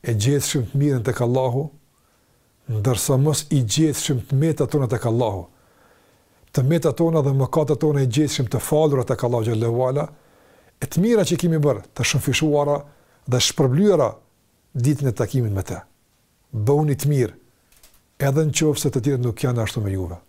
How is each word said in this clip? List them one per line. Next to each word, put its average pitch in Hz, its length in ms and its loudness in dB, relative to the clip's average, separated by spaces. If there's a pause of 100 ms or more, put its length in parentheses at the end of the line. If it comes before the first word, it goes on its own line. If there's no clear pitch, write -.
E 120 80 -2
gjethshim 131 560 0
të 139 100 -2
mirën 135 300 0
tek 123 160 -2
Allahu, 131 460 0 (1000)
ndërsa 113 500 0
mos 143 320 0
i 139 100 2
gjethshim 135 640 0
të 135 120 0
metat 151 320 0
tona 135 160 0
tek 123 220 -2
Allahu. 110 360 -2 (1080)
Të 135 100 2
metat 151 320 0
tona 165 280 2
dhe 139 120 2
mëkatet 147 440 0
tona 143 240 2
i 127 40 2
gjethshim 131 400 0
të 123 140 -2
falura 151 420 2
tek 123 220 -2
Allahu 120 220 0
xhallahu 117 400 0
ala, 143 180 -2 (760)
e - 60 -6
të - 160 -2
mira 220 240 4
që 175 140 0
kemi 165 200 0
bërë, 131 340 0
të - 160 -2
shëmfishuara 143 680 0 (500)
dhe 123 200 2
shpërblyera 147 600 2 (640)
ditën 139 360 0
e 107 60 -6
takimit 117 360 -2
me 95 140 -4
të. 87 140 -10 (760)
Bëuni 143 420 2
të 143 140 0
mirë, 131 240 0 (920)
edhe 151 180 2
në 143 140 -2
qoftë 151 240 2
se 139 100 0
të 117 100 0
tjerët 127 220 0
nuk 117 180 -4
janë 123 200 0
ashtu 107 200 -4
me 98 80 -2
juve. 90 360 -6